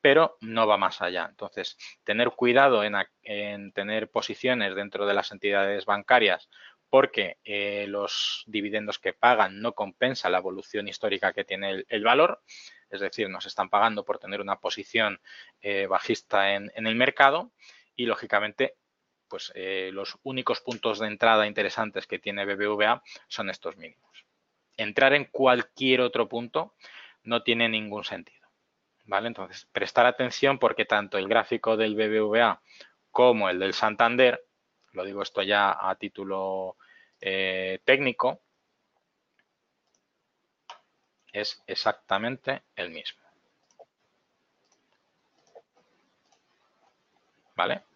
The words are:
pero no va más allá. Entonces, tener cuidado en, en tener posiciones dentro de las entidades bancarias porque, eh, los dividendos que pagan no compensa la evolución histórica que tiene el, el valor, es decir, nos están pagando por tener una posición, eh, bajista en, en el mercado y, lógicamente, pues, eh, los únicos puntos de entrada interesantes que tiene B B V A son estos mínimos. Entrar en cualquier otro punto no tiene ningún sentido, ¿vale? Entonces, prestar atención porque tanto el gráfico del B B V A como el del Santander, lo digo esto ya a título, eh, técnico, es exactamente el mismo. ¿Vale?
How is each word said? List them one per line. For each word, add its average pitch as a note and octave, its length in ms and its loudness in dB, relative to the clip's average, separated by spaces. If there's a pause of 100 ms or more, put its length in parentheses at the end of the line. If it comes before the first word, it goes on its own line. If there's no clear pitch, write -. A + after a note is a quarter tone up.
pero D3+ 420 6
no A2+ 260 2
va G#2 80 6
más G2 260 0
allá. F2+ 260 -4
Entonces, - 480 -10 (280)
tener A#2 260 0
cuidado B2 540 4
en, G#2 100 -4 (300)
en G#2 480 -10
tener G#2+ 400 -4
posiciones G#2+ 640 -2
dentro G2+ 300 -6
de G2+ 80 0
las - 180 -2
entidades G2+ 540 0
bancarias G2+ 640 2 (400)
porque, B2+ 560 2
eh, G2+ 440 -4
los - 580 -6
dividendos G#2 540 -4
que F#2 120 -4
pagan G#2 480 2
no A2+ 120 -4
compensa G#2+ 580 -2
la F2+ 80 2
evolución F#2+ 480 -6
histórica G2 460 -2
que G2 100 -6
tiene G2 280 -6
el, F#2+ 180 -6
el G#2+ 160 -4
valor, C#3+ 380 4 (480)
es G2 100 -10
decir, G2+ 280 -4
nos F2+ 180 -10
están F#2+ 240 -6
pagando G#2 340 2
por - 160 -4
tener G2 200 -10
una G2 200 -6
posición, G2+ 600 -2 (420)
eh, G2 260 -2
bajista G2 680 0
en, G#2 220 -6
en A2 100 -6
el A2 80 0
mercado C#3 560 4 (460)
y, A#2+ 100 -4
lógicamente, G#2+ 680 -2 (500)
pues, - 300 -12
eh, F#2+ 360 -6
los G2 300 -10
únicos C3 380 -4
puntos A2 400 -4
de A2 80 -4
entrada G#2+ 400 4
interesantes G#2 580 -4
que - 140 -8
tiene G2+ 240 -6
B G2+ 100 -2
B G#2 140 -2
V G#2 180 2
A A#2+ 160 0 (240)
son G2+ 240 -8
estos - 260 -10
mínimos. - 480 -20 (520)
Entrar A#2 380 2
en C#3+ 100 0
cualquier B2+ 760 2
otro A#2+ 260 0
punto B2 460 -6 (500)
no A#2 180 -2
tiene A#2 260 2
ningún G#2+ 360 -6
sentido, - 420 -14 (600)
¿vale? G#2 200 -2
Entonces, F#2+ 460 -10
prestar A2 340 4
atención B2+ 540 2
porque A2 240 2
tanto G2+ 340 -2
el F#2+ 80 -2
gráfico A2+ 500 2
del G#2+ 200 0
B A2 120 0
B A2 120 2
V G#2+ 220 2
A G#2+ 180 2 (500)
como A#2 380 6
el F2+ 100 0
del F#2+ 160 0
Santander, A#2 720 4 (480)
lo F2+ 120 -8
digo G2 180 -6
esto G2 200 -4
ya G2+ 380 2
a F#2+ 160 -4
título, F#2+ 800 -6 (440)
eh, F#2+ 640 -4
técnico, C3+ 560 2 (3000)
es - 340 -6
exactamente A#2 960 -4 (140)
el F2+ 140 -8
mismo. - 300 -14 (4000)
¿Vale? - 260 -2 (140)